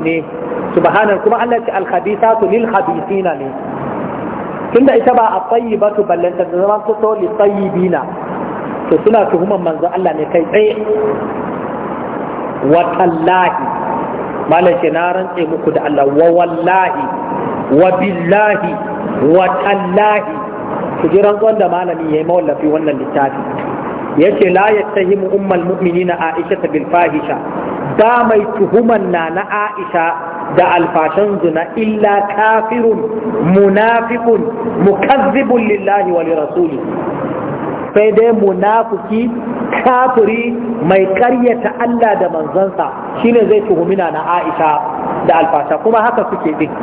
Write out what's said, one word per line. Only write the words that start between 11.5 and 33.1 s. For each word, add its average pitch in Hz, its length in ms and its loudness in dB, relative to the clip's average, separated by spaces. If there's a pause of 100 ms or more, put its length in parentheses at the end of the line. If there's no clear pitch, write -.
"Wa 170 120 6 (120)
tallahi," 175 720 2 (800)
malam 175 320 4
ce 160 120 2
na 170 220 0
rantse 185 300 -4
muku 156 320 -2
da 156 100 -2
Allah, 143 220 2
"wa 147 240 4
wallahi, 170 720 2 (720)
wa 170 140 6 (100)
billahi, 190 720 0 (540)
wa 180 200 6 (200)
tallahi." 202 680 0 (680)
Ku - 80 0
ji 175 80 4
rantsuwan 208 400 2
da 196 100 2
malami 170 460 -2
ya 156 80 0
yi - 20 -4
mawallafi 156 420 0
wannan 151 280 0
littafi. 135 480 -2 (800)
Ya 190 160 6
ce, 196 160 4
"La 202 160 4
yattahimu 196 640 0
ummal 190 320 0
mu'minina 180 480 0
Aisha 165 420 -2 (140)
bil 151 160 -2
fahisha." 151 500 0 (640)
Ba 240 240 4
mai 220 320 2
tuhuman 208 560 2
na, 165 200 -2
na 180 120 -4
Aisha 190 640 -2 (480)
da 180 240 4
alfashan 196 640 0
zina 165 320 -2
illa 214 560 2
kafirun, 220 720 2 (480)